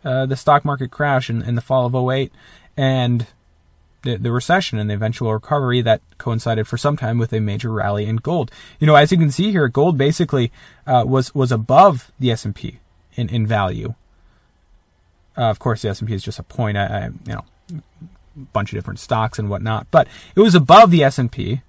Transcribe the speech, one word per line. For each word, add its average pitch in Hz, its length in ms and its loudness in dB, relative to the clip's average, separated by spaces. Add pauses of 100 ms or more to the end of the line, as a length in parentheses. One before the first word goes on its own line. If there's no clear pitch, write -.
uh, 131 220 -2
the 131 100 -4
stock 143 280 2
market 135 260 -4
crash 139 400 -2
in, 117 120 -4
in 120 120 -4
the 117 60 -2
fall 131 260 -2
of 123 80 -4
oh 127 160 0
eight 131 220 -4 (440)
and 123 500 0 (760)
the, 120 140 -4
the 117 160 -4
recession 123 460 -2
and 104 120 -4
the 104 40 -4
eventual 110 380 -4
recovery 123 480 -2
that 110 220 2 (160)
coincided 110 480 -4
for 120 100 -8
some 143 200 -2
time 120 220 -4
with 113 140 -2
a 113 80 -2
major 104 300 -4
rally 101 340 -4
in 110 120 -4
gold. 143 340 -4 (300)
You 156 60 2
know, 151 100 8
as 147 160 6
you 185 60 2
can 156 120 2
see 196 220 -2
here, 156 160 2
gold 147 280 2
basically, 139 540 0 (360)
uh, 123 200 2
was, 131 280 -2
was 127 180 0
above 131 680 4
the 127 140 0
S 113 120 -6
and 101 100 -6
P - 260 -14 (340)
in, 117 140 -6
in 113 180 -2
value. 104 480 -4 (1400)
Uh, 127 40 -2
of 110 160 0
course, 117 240 -2
the 110 60 -4
S 98 120 -6
and 107 80 -6
P 113 60 -4
is 95 80 -6
just - 160 -12
a 98 40 -14
point, 107 340 -4
I, 101 80 -2
I, 101 200 -6
you - 300 -12
know, 104 100 -12 (260)
a 156 100 -12 (720)
bunch 101 200 -4
of 101 40 -8
different - 220 -10
stocks 110 400 -4
and 107 100 -6
whatnot, 110 420 -6
but 151 180 4 (260)
it 185 60 4
was 208 140 6
above 175 360 8
the 165 140 4
S 135 140 2
and 120 120 -2
P 127 380 -6